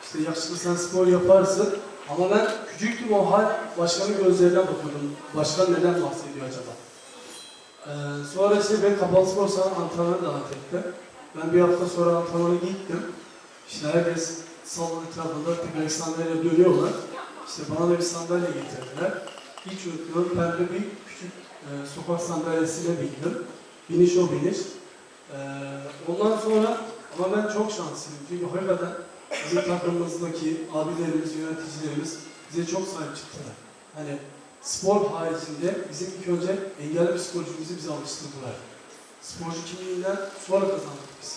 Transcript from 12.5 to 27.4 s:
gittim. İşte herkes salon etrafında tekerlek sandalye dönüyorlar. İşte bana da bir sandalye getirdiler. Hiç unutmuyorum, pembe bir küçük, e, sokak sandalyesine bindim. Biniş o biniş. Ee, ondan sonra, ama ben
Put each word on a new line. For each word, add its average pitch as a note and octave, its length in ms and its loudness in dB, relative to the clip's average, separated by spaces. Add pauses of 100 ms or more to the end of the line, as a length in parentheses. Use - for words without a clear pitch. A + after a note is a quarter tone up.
gittim. F3 460 -4 (680)
İşte D3+ 240 -6
herkes E3+ 440 0 (280)
salon E3 460 -4
etrafında E3 500 -4
tekerlek D#3 300 -2
sandalye E3 600 0
dönüyorlar. F3 400 6 (560)
İşte - 220 -10
bana E3 200 2
da F3 80 6
bir F3 60 0
sandalye F3 440 -2
getirdiler. D3+ 640 -4 (540)
Hiç F#3+ 220 -10
unutmuyorum, E3+ 480 -2
pembe F3 380 0
bir G#3 100 -2 (240)
küçük, F3+ 240 -14 (360)
e, - 20 -14 (260)
sokak E3+ 260 -4
sandalyesine E3 800 -2
bindim. E3 440 -4 (440)
Biniş F3 280 6
o E3 140 4
biniş. D#3+ 260 0 (760)
Ee, C#3 60 -10 (680)
ondan G#3 300 4
sonra, G#3+ 400 4 (400)
ama G3 200 2
ben G#3+ 60 2 (100)